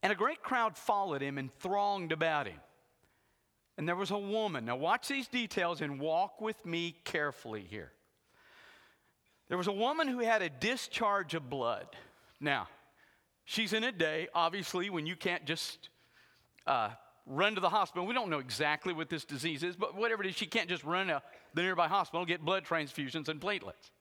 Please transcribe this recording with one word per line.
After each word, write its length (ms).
"And 100
a 40
great 260
crowd 340
followed 460
him 160
and 220
thronged 520
about 360
him. 120
And 120
there 80
was 160
a 60
woman." 480
Now 100
watch 320
these 200
details 540
and 180
walk 420
with 240
me 280
carefully 600
here. 300
"There 100
was 100
a 60
woman 340
who 120
had 220
a 80
discharge 840
of 160
blood." 480
Now, 300
she's 280
in 120
a 60
day, 420
obviously, 560
when 160
you 100
can't 300
just, 440
uh, 280
run 300
to 60
the 80
hospital. 360
We 80
don't 160
know 100
exactly 520
what 160
this 160
disease 400
is, 140
but 180
whatever 280
it 60
is, 60
she 120
can't 220
just 140
run 240
to 160
the 80
nearby 260
hospital 340
and 60
get 140
blood 240
transfusions 640
and 120
platelets. 600